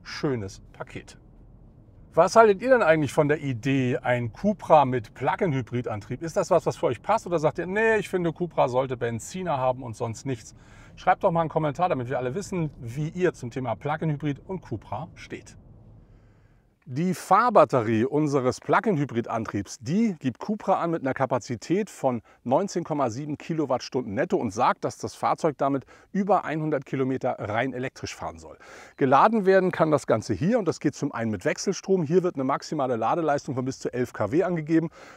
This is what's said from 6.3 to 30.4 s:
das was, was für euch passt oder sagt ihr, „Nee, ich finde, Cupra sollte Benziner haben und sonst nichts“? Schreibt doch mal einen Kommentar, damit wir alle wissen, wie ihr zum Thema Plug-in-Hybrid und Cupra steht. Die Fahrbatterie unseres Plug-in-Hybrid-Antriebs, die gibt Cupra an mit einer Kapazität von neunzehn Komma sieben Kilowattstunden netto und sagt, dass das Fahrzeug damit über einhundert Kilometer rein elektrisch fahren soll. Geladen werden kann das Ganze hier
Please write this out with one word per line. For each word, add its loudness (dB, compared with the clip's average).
das 0
was, 4
was -2
für -2
euch -2
passt 0
oder -2
sagt 0
ihr, -4
„Nee, 2
ich -2
finde, -2
Cupra 0
sollte 0
Benziner -4
haben 0
und -10
sonst -8
nichts“? -8
Schreibt 0
doch 4
mal 0
einen 0
Kommentar, -2
damit -2
wir -4
alle -4
wissen, -4
wie -6
ihr 0
zum -10
Thema -4
Plug-in-Hybrid -4
und -8
Cupra -10
steht. -16
Die -2
Fahrbatterie 4
unseres 0
Plug-in-Hybrid-Antriebs, -2
die 0
gibt -4
Cupra -2
an -2
mit -2
einer -2
Kapazität -2
von -2
neunzehn 0
Komma -2
sieben -8
Kilowattstunden -4
netto -2
und -2
sagt, 0
dass -6
das -10
Fahrzeug -2
damit -2
über 2
einhundert -4
Kilometer -2
rein -2
elektrisch -10
fahren -12
soll. -20
Geladen 6
werden 6
kann 2
das 0
Ganze 0
hier 0